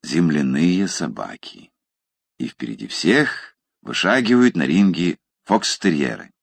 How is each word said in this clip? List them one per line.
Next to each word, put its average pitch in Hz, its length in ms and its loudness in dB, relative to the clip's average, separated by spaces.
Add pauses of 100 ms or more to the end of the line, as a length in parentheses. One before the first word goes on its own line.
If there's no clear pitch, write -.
Земляные 80 880 0
собаки. - 800 -10 (680)
И - 120 -8
впереди - 380 -12
всех - 680 -2 (260)
вышагивают 123 760 2
на 76 60 0
ринге 87 560 2 (260)
фокстерьеры. 76 840 -2 (120)